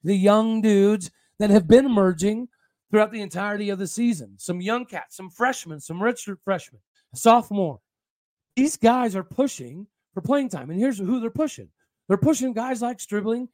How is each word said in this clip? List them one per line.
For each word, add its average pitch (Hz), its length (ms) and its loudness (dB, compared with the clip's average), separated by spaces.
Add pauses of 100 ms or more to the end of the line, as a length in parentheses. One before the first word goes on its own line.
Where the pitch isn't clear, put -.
the 196 120 2
young 214 460 4
dudes 202 480 4 (300)
that 208 120 2
have 196 160 6
been 247 180 8
emerging 202 600 0 (420)
throughout 214 220 2
the 220 100 -10
entirety 202 480 -6
of 196 100 -6
the 190 80 -8
season. 165 500 -4
Some 180 240 -8
young 233 240 -4
cats, - 320 -16
some 185 120 -16
freshmen, 170 500 -4
some 165 200 -12
redshirt 214 440 -4
freshmen, 175 380 -6 (320)
a - 40 -16
sophomore. 202 640 2 (760)
These 277 220 0
guys 233 380 2
are 190 80 -4
pushing 180 640 -6 (260)
for 190 80 -8
playing 269 280 0
time. 139 200 -10
And 175 100 -4
here's 247 180 0
who 202 220 -2
they're 226 100 -4
pushing. 240 400 -6 (380)
They're 196 100 2
pushing 262 360 0
guys 233 280 -6
like 240 200 -6
Stribling, 226 520 -4